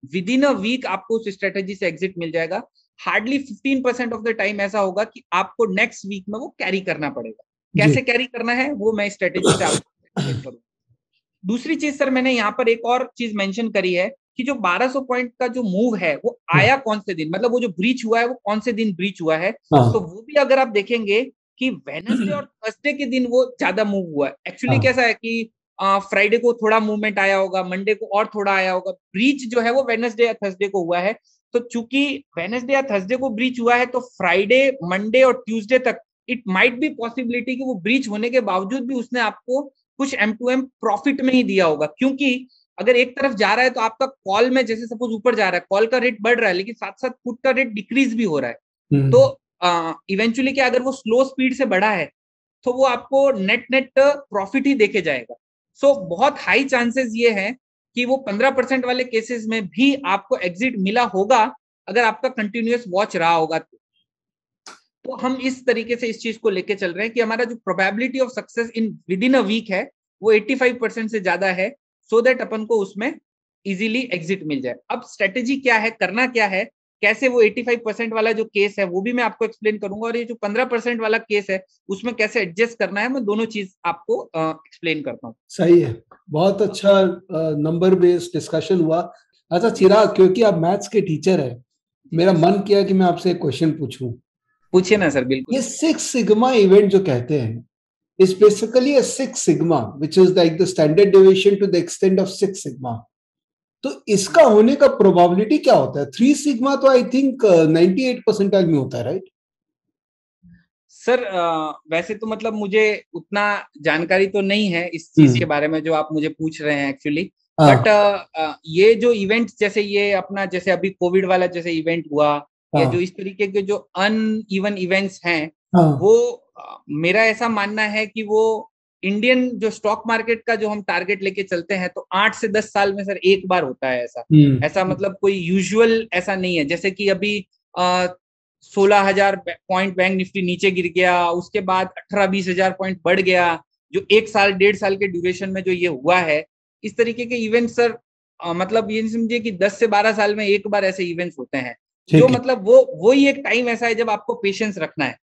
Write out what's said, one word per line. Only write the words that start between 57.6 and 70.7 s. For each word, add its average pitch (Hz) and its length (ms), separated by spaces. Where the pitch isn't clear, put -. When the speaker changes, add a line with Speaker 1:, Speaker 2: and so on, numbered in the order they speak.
Speaker 1:
कि 240 100
वो 254 120
पन्द्रह 240 340
परसेंट 254 360
वाले 247 180
cases 226 420
में 220 200
भी 277 400
आपको 196 300
exit 185 420
मिला 208 240
होगा, 220 520
अगर 220 160
आपका 240 240
continuous 233 600
watch 196 280
रहा 165 180
होगा 160 240
तो। - 200
तो 254 120
हम 254 260
इस 262 240
तरीके 233 300
से 240 100
इस 226 120
चीज 220 180
को 226 140
लेके 190 240
चल 190 180
रहे 196 140
हैं 226 80
कि 240 60
हमारा 226 240
जो 233 100
probability 208 680
of 247 60
success 226 440
in 220 80
within 240 320
a 202 60
week 220 220
है, 190 200
वो 220 100
एटी 220 220
फ़ाइव 254 260